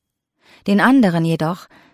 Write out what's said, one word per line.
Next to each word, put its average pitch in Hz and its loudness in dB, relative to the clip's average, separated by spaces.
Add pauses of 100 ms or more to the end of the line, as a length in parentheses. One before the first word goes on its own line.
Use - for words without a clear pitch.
(680)
Den 202 0
anderen 190 2
jedoch 165 -6 (260)